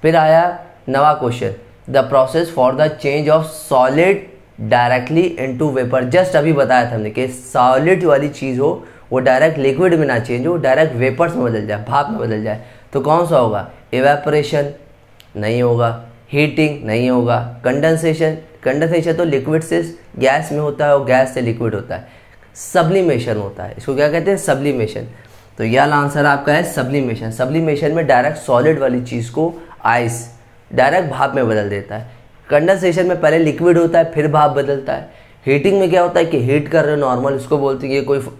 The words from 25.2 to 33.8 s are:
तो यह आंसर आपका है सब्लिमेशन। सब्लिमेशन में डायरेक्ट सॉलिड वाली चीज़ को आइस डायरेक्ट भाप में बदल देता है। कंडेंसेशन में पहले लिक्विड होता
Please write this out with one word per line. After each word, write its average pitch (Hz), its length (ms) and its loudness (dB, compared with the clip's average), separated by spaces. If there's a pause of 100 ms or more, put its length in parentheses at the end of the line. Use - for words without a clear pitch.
तो 107 60 -4
यह 135 300 2
आंसर 143 320 0
आपका 143 260 2
है 160 100 2
सब्लिमेशन। 123 680 -4
सब्लिमेशन 147 640 -2
में 165 140 -2
डायरेक्ट 135 300 2
सॉलिड 147 420 2
वाली 127 240 0
चीज़ 120 280 -8
को 165 240 -2 (300)
आइस 117 500 -2 (400)
डायरेक्ट 147 360 2
भाप 135 240 -2
में 127 140 0
बदल 104 200 0
देता 101 280 -6
है। 117 100 -12 (440)
कंडेंसेशन 175 560 2
में 175 140 0
पहले 156 180 4
लिक्विड 165 400 2
होता 170 200 2